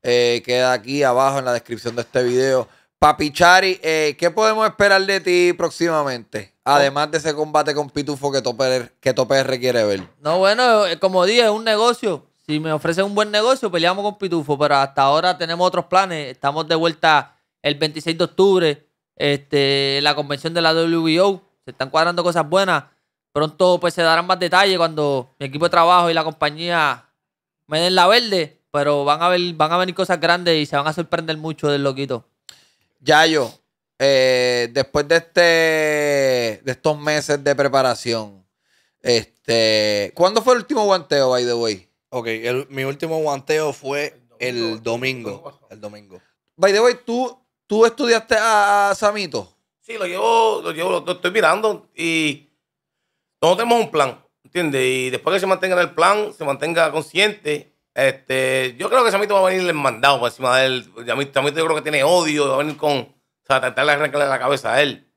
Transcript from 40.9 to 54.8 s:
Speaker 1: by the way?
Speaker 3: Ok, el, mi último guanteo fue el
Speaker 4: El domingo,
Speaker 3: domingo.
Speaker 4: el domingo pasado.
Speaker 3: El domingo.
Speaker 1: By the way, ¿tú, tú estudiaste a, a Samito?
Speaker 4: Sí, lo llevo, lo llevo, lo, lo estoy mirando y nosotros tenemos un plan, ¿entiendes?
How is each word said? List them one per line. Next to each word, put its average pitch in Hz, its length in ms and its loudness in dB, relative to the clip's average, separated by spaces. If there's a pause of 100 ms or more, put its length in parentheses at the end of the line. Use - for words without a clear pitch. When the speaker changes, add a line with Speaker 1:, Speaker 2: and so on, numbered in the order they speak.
Speaker 1:
by 123 140 0
the 120 100 -2
way? 110 340 -4 (220)
Speaker 3:
Ok, 120 180 -8
el, 120 420 -6
mi 135 140 -8
último 160 360 -6
guanteo 151 520 -2
fue 143 480 -8 (180)
el 123 180 -6
Speaker 4:
El 113 260 -4
domingo, 120 480 -4
Speaker 3:
domingo. - 0 -
Speaker 4:
el - 0 -
domingo 98 140 -14
pasado. - 260 -20
Speaker 3:
El 110 100 -20
domingo. 104 400 -20 (360)
Speaker 1:
By 196 160 4
the 208 80 4
way, 247 140 4 (100)
¿tú, 240 340 -4 (280)
tú 220 200 4
estudiaste 233 500 0
a, 202 540 4
a 190 40 0
Samito? 190 580 -4 (280)
Speaker 4:
Sí, 233 140 -18
lo 202 120 -6
llevo, 220 560 2
lo 170 100 -6
llevo, 165 180 -4
lo, 175 100 -2
lo 165 120 -6
estoy 180 180 -4
mirando 202 640 0
y 160 540 -4 (920)
nosotros 185 240 2
tenemos 233 220 2
un - 40 -16
plan, 135 320 -2 (220)
¿entiendes? 147 400 -4